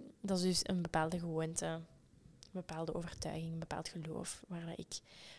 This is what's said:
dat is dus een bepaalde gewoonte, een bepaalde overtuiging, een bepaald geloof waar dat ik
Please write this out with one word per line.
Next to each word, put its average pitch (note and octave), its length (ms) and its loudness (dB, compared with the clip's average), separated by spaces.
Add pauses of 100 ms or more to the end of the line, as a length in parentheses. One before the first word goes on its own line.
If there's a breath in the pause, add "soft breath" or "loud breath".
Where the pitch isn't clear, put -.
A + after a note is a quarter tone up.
(220)
dat G3 160 4
is F3+ 60 6
dus F#3 200 6
een F#3 180 4
bepaalde E3 380 4
gewoonte, E3 460 0
een E3 200 -2 (680)
bepaalde E3 420 -2
overtuiging, E3 600 -2
een E3 60 -4
bepaald - 300 -4
geloof D#3+ 580 -6
waar E3+ 180 -6
dat E3 140 -6
ik - 200 -8 (400 loud breath)